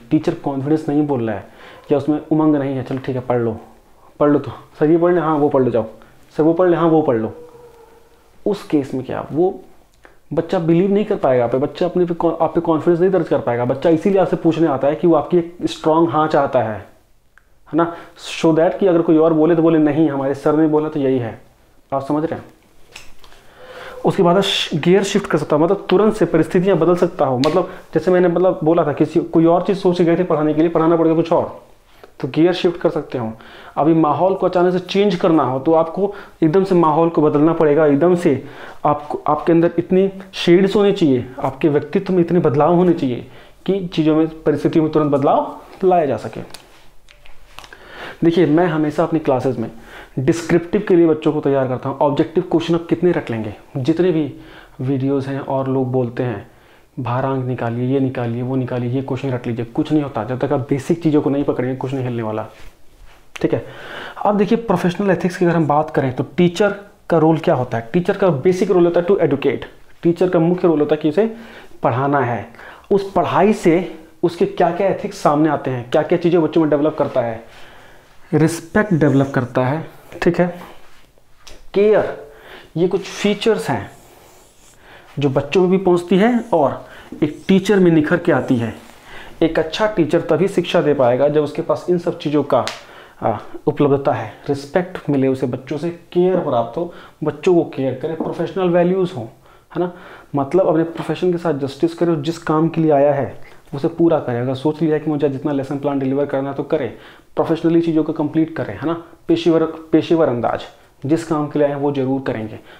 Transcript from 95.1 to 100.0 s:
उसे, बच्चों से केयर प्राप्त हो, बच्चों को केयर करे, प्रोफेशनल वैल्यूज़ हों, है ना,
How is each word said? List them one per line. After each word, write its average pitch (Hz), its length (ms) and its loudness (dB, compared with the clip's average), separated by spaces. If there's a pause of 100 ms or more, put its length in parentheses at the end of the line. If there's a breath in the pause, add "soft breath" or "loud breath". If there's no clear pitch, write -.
उसे, 131 200 -2
बच्चों 131 300 -8
से 175 120 -6
केयर 180 480 0
प्राप्त 127 400 -2
हो, 175 160 -6 (300 loud breath)
बच्चों 151 320 0
को 165 80 4
केयर 135 380 -4
करे, 160 120 -6
प्रोफेशनल 175 560 -4
वैल्यूज़ 180 460 2
हों, 113 100 -10 (500 soft breath)
है 165 40 -4
ना, 175 140 -4 (420 loud breath)